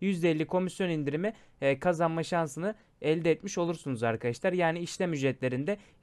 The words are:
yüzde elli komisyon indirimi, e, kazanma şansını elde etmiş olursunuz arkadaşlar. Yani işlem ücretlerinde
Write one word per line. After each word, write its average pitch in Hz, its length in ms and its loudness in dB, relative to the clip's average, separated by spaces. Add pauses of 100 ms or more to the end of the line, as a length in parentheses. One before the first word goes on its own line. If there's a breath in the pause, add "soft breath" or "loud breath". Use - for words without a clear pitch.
yüzde 175 300 2
elli 156 160 0
komisyon 185 420 -2
indirimi, 156 440 -2 (280 soft breath)
e, 139 180 2
kazanma 165 440 2
şansını 170 520 -2 (260 soft breath)
elde 160 300 2
etmiş 190 260 0
olursunuz 160 460 -2
arkadaşlar. 120 500 0
Yani 170 260 2
işlem 175 340 -2
ücretlerinde 135 640 0 (260 loud breath)